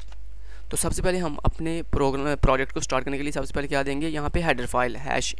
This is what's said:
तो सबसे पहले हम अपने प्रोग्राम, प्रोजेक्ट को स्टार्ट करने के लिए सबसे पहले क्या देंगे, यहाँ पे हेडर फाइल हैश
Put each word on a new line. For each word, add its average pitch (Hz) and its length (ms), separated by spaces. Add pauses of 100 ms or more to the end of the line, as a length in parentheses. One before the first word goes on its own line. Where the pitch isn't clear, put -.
(680)
तो - 60
सबसे 170 260
पहले 180 160
हम 156 260
अपने 165 380
प्रोग्राम, 139 520
प्रोजेक्ट 135 380
को 160 80
स्टार्ट 131 240
करने 139 120
के 135 60
लिए 147 100
सबसे 135 220
पहले 143 140
क्या 139 140
देंगे, 139 260
यहाँ 151 220
पे 175 120
हेडर 131 240
फाइल 123 300
हैश 127 440